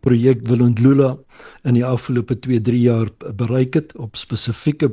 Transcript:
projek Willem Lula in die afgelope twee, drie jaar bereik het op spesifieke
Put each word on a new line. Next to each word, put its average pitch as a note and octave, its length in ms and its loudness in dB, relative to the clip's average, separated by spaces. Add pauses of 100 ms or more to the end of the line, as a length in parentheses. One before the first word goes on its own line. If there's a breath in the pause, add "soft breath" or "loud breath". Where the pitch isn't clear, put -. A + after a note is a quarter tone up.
projek A#2+ 440 2
Willem A#2+ 300 2
Lula C3+ 380 2 (480 loud breath)
in B2+ 100 0
die A#2+ 100 2
afgelope B2 540 -4
twee, B2+ 220 -2
drie A#2+ 240 0
jaar A2+ 240 2 (320)
bereik B2+ 340 -2
het D3+ 220 -2
op A2 200 -14
spesifieke C3+ 760 -4